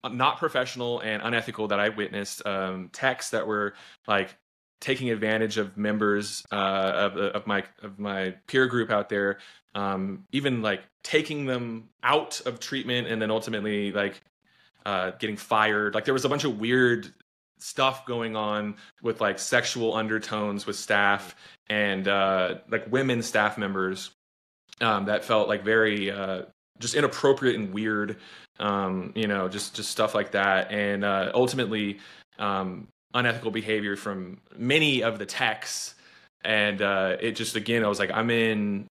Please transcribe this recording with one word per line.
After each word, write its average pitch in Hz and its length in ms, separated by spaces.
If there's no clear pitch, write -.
not 127 300
professional 123 600
and 107 200
unethical 113 480
that 101 120
I 104 80
witnessed, 104 580
um, 92 460
texts - 400
that 117 140
were, 104 280
like, 98 300
taking 131 300
advantage 110 480
of 101 180
members, 104 760
uh, - 20
of, 98 640
of 98 300
my, 101 180
of 101 160
my 95 360
peer 131 200
group 120 240
out 104 180
there, 101 300
um, 98 580
even, 131 300
like, 101 200
taking 151 400
them 120 460
out 147 440
of 117 120
treatment 123 480
and 113 160
then 107 80
ultimately, 104 640
like, 101 280
uh, 92 280
getting 107 240
fired. 107 580
Like, 110 120
there 135 80
was 131 100
a 135 40
bunch 139 160
of 117 140
weird 120 540
stuff - 480
going 117 280
on 107 420
with, 113 180
like, 101 180
sexual 120 560
undertones 107 720
with 101 100
staff 101 600
and, 101 400
uh, 95 480
like, 110 220
women 127 320
staff 107 360
members, 95 520
um, 107 240
that 104 200
felt, 107 220
like, 104 160
very, 107 480
uh, 95 340
just 117 160
inappropriate 135 600
and 101 200
weird, 107 420
um, 95 560
you 107 140
know, 98 180
just, 98 300
just 104 140
stuff 107 240
like 104 180
that. 98 400
And, 101 320
uh, 98 300
ultimately, 110 680
um, 95 500
unethical 120 380
behavior 104 460
from 95 440
many 135 460
of 110 160
the 101 80
techs. - 680
And, 104 360
uh, 95 400
it 113 120
just, 113 240
again, 113 280
I 104 40
was 101 100
like, 98 140
"I'm 117 180
in 107 600